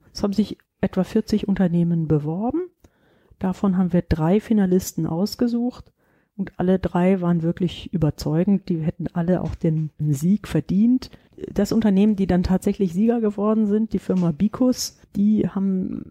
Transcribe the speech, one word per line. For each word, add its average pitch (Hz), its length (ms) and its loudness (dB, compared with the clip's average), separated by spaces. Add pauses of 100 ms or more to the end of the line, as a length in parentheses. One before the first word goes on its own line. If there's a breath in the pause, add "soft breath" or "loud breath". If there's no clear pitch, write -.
(120)
Es - 120 -6
haben 202 100 -2
sich 196 240 -2 (240)
etwa 185 220 0
vierzig - 440 -2
Unternehmen 170 600 0
beworben. 165 540 -2 (760 soft breath)
Davon 190 400 0
haben 185 160 0
wir 175 80 4
drei 165 380 2
Finalisten 190 680 0
ausgesucht. 233 840 -2 (440)
Und 196 220 -8
alle 185 220 2
drei 185 420 2
waren 175 220 0
wirklich 170 500 -4
überzeugend. 165 720 0
Die 170 120 -2
hätten 160 340 -4
alle 175 300 0
auch - 100 -6
den 160 460 -2
Sieg 151 480 0
verdient. 208 640 0 (420 loud breath)
Das 202 180 0
Unternehmen, 214 440 4
die 190 100 0
dann 180 160 2
tatsächlich 190 500 0
Sieger 226 300 0
geworden 214 460 0
sind, 214 260 0
die 190 60 -2
Firma 180 320 0
Bicus, - 680 0 (160)
die 208 320 2
haben, 190 640 -4